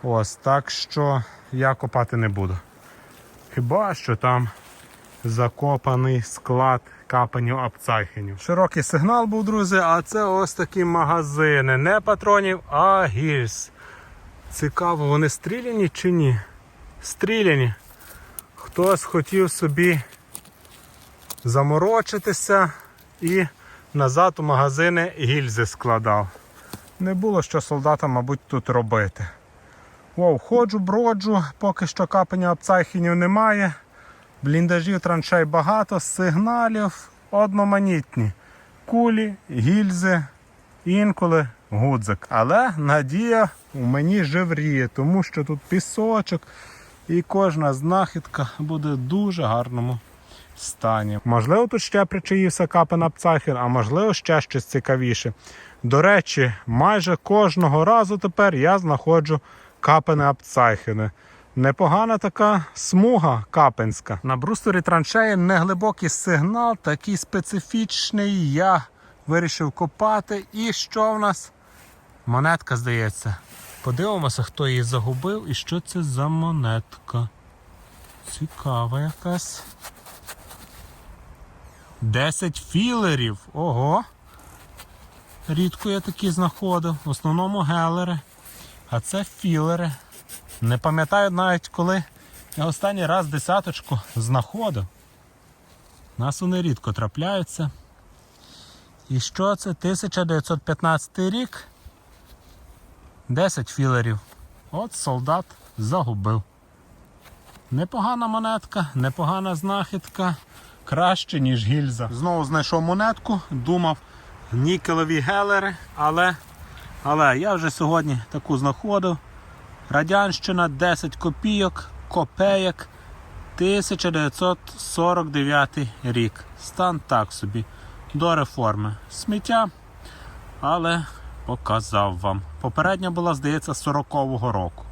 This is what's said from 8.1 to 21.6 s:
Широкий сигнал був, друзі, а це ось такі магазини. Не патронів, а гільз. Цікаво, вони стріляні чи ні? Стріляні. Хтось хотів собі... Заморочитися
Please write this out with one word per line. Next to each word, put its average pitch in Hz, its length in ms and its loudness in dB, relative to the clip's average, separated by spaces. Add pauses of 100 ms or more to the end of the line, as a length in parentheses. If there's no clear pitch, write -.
Широкий 175 460 0
сигнал 226 420 2
був, 220 180 -2
друзі, 202 340 2
а 170 240 4
це 214 220 -2
ось 190 300 0
такі 180 300 -2
магазини. 151 960 2
Не 185 240 2
патронів, 202 580 2 (100)
а 185 360 4
гільз. 131 680 -2 (800)
Цікаво, 151 560 -2
вони 147 220 4
стріляні 220 600 -2
чи - 220 -2
ні? 139 280 4 (640)
Стріляні. 170 720 2 (800)
Хтось - 480 0
хотів 180 480 0
собі... 165 500 2 (1400)
Заморочитися 180 1300 2 (500)